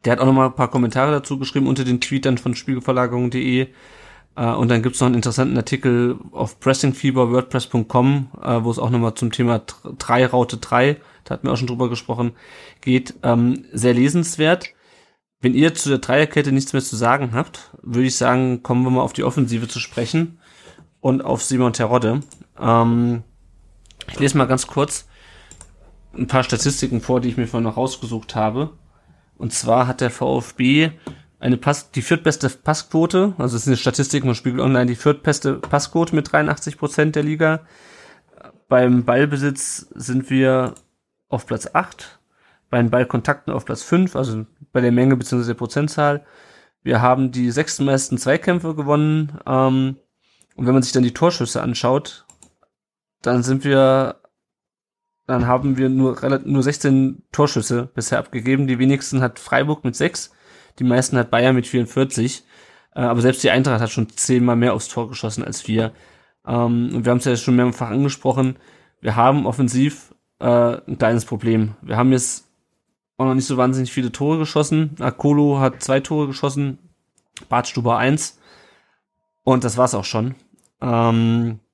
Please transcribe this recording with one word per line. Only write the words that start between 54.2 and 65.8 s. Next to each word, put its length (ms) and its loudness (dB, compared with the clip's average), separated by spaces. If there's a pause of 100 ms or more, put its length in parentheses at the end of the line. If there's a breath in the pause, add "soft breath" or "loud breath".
dann 200 0
haben 300 2
wir 120 2
nur 340 2
rela-, 220 0
nur 180 2
sechzehn 600 2 (100)
Torschüsse 600 0
bisher 240 -2
abgegeben. 480 -2
Die 120 0
wenigsten 420 2
hat 180 -2
Freiburg 460 -2
mit 120 -4
sechs, 360 -4 (460 soft breath)
die 60 -2
meisten 320 2
hat 140 0
Bayern 240 2
mit 120 0
vierundvierzig. 800 -2 (500 soft breath)
Äh, 60 -8
aber 200 0
selbst 220 2
die 80 4
Eintracht 300 2
hat 100 -2
schon 200 -4
zehnmal 460 2
mehr 180 2
aufs 140 -6
Tor 200 -6
geschossen 360 -8
als 220 -10
wir. 260 -2 (540 soft breath)